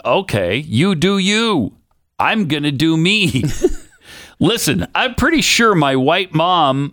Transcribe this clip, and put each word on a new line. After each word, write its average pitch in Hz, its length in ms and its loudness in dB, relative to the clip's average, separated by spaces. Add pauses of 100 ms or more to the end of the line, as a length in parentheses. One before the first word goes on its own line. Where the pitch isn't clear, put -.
okay, 117 540 -2
you 151 360 0
do 185 220 0
you. 196 640 -2 (400)
I'm 180 300 0
gonna 147 220 -2
do 160 280 0
me." 175 460 0 (480)
<laughs> - 460 -20
"Listen, 175 560 0
I'm 240 200 -2
pretty 302 260 2
sure 226 340 2
my 143 220 2
white 160 380 0
mom 156 580 0